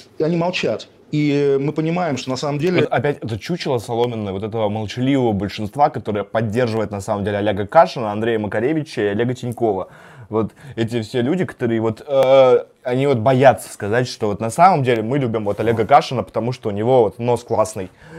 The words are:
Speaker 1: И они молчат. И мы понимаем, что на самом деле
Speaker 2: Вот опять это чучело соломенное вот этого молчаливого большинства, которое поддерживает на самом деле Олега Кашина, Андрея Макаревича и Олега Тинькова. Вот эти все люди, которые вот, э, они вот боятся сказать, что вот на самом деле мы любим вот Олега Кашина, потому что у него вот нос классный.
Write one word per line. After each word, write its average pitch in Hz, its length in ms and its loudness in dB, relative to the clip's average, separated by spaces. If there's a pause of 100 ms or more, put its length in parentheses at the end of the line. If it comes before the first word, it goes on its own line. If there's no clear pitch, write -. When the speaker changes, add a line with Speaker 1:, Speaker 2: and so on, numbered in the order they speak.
(160)
Speaker 1:
И 160 60 -2
они 160 120 0
молчат. 165 540 -2 (220)
И 143 500 2
мы 147 100 -2
понимаем, 160 460 -2
что 131 140 -6
на 131 40 -4
самом 143 220 -4
деле 170 240 2
Speaker 2:
Вот - 100 0
опять 147 300 0
это 113 160 -6
чучело 160 400 -2
соломенное 113 560 -2
вот 95 80 -6
этого 110 280 -2
молчаливого 120 640 0
большинства, 104 580 -2
которое 104 320 -4
поддерживает 110 680 -2
на 101 100 -6
самом 101 240 -4
деле 101 140 -2
Олега 101 300 -2
Кашина, 151 440 2
Андрея 110 280 -2
Макаревича 117 640 -2
и - 60 2
Олега 117 260 0
Тинькова. 113 520 -2 (420)
Вот 107 220 -2 (240)
эти 113 280 -2
все 120 180 -4
люди, 135 240 -2
которые 113 340 -4
вот, 110 260 -4
э, 131 600 6 (180)
они 127 240 -2
вот 135 120 2
боятся 127 520 4
сказать, 117 360 -2
что - 200 -4
вот 101 140 -4
на 113 80 -2
самом 170 340 4
деле 117 200 2
мы 127 160 -2
любим 113 260 -2
вот 101 140 -2
Олега 113 260 0
Кашина, 135 380 2
потому 113 280 -4
что 123 180 -8
у - 20 -2
него 113 320 4
вот 98 160 -2
нос 120 240 -2
классный. 107 480 -2 (280)